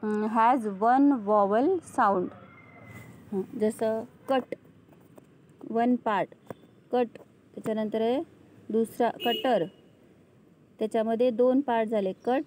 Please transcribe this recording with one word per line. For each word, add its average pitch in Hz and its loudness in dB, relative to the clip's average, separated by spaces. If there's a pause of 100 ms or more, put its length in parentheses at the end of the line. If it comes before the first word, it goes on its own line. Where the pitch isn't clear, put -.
अं, 214 -2
has 226 2
one 240 2
vowel 214 2
sound. 208 0 (1040)
हं, 190 -4 (180)
जसं 220 -2 (260)
कट, 262 -2 (1120)
वन 233 0
पार्ट, 202 -2 (640)
कट, 247 0 (480)
त्याच्यानंतर 220 -4
आहे 247 0 (480)
दुसरा 226 0
कटर, 226 -2 (1160)
त्याच्यामध्ये 226 0
दोन 254 2
पार्ट 226 0
झाले, 196 0 (120)
कट 262 0